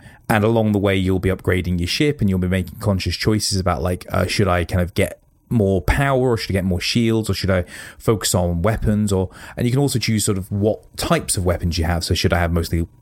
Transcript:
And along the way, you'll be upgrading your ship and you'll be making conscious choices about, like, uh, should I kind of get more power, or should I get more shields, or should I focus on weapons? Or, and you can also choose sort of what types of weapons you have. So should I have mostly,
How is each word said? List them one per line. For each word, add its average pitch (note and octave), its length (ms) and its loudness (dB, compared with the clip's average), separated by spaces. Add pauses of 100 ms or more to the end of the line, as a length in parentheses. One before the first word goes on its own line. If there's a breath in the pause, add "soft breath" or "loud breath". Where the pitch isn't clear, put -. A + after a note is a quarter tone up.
(280 loud breath)
And A2+ 140 2
along A2 300 4
the G#2 80 4
way, G2 160 2
you'll F#2+ 240 2
be F#2 100 0
upgrading F2+ 480 0
your F2 100 -2
ship D3 320 0
and G#2+ 80 2
you'll F#2+ 120 2
be F#2 80 0
making F#2 320 -4
conscious F#2+ 360 0
choices G2 440 0
about, F2 220 0
like, F2+ 280 -2
uh, F#2 160 0
should G2 220 0
I F2 160 2
kind F#2 160 -2
of F2+ 140 -2
get - 240 -2 (340)
more G2 300 2
power, C3+ 480 2
or A#2 60 2
should - 160 -4
I F#2+ 80 2
get F2 40 -2
more F2+ 160 0
shields, A2+ 480 0
or F#2+ 60 0
should F#2 160 -2
I F2+ 140 2 (340 loud breath)
focus - 380 0
on F2 260 0
weapons? G#2 500 0
Or, F#2 180 0 (260 loud breath)
and A#2+ 100 0
you A#2 60 0
can C3 80 2
also C#3 180 0
choose A2 260 0
sort G2 140 0
of F#2+ 140 -8
what G#2 440 0
types - 400 -2
of F#2 80 -2
weapons F2 320 -2
you E2+ 60 0
have. E2+ 220 -2
So F#2 100 0
should F2 180 2
I F2 60 2
have E2+ 140 0
mostly, E2+ 340 0 (160)